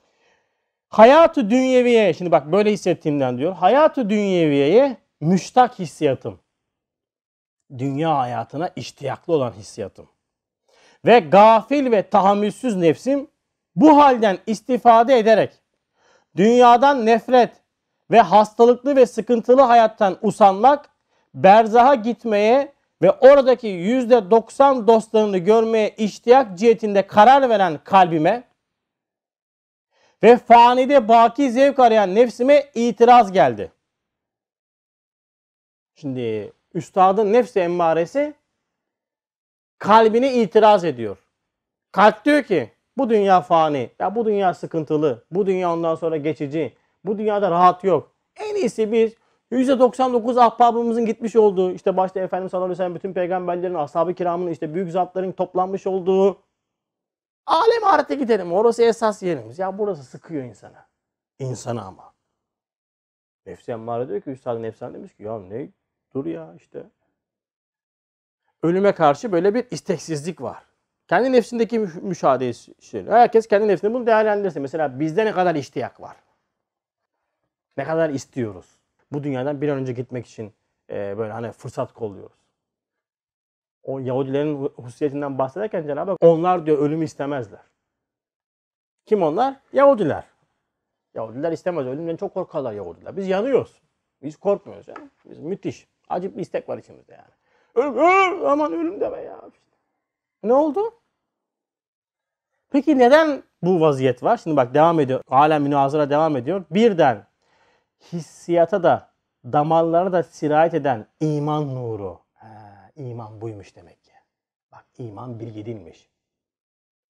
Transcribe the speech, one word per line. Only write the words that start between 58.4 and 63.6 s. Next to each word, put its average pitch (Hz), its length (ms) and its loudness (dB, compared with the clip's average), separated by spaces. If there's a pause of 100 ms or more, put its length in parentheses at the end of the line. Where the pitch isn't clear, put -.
Orası 233 300 0
esas 220 400 -2
yerimiz. 135 360 -8
Ya 196 180 -8
burası 196 260 -6
sıkıyor 143 400 -14
insana. 101 420 -20 (540)
İnsana 120 420 -10
ama. 95 320 -20 (1300)
Nefsi 95 260 -16